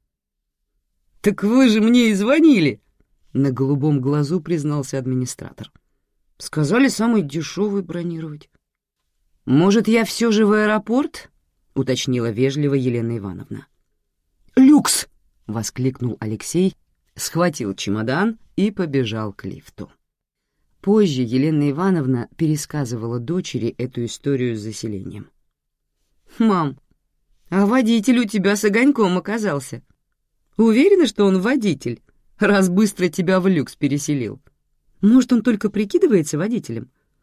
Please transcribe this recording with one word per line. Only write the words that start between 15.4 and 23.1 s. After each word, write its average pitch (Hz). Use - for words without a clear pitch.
воскликнул 123
Алексей, 135
схватил 156
чемодан 127
и 202
побежал 123
к -
лифту. -
Позже 190
Елена 143
Ивановна 139
пересказывала 123